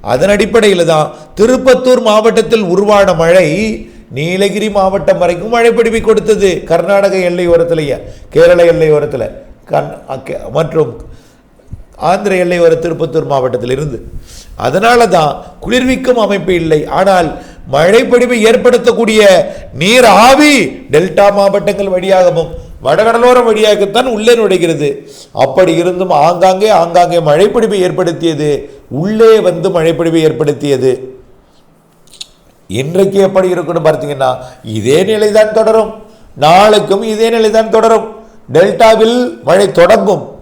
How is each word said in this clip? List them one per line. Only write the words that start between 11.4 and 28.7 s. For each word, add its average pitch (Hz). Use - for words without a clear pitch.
ஆந்திர 196
எல்லையோர 175
திருப்பத்தூர் 156
மாவட்டத்தில் 127
இருந்து. 139
அதனால 226
தான் 151
குளிர்விக்கும் 254
அமைப்பு 185
இல்லை. 156
ஆனால் 185
மழைப்பொழிவை 240
ஏற்படுத்தக்கூடிய 226
நீர் 233
ஆவி 294
டெல்டா 190
மாவட்டங்கள் 196
வழியாகவும் 180
வடகடலோரம் 233
வழியாகத்தான் 214
உள்ளே 220
நுழைகிறது. 165
அப்படி 175
இருந்தும் 180
ஆங்காங்கே, 185
ஆங்காங்கே 170
மழைப்பொழிவை 208
ஏற்படுத்தியது, 156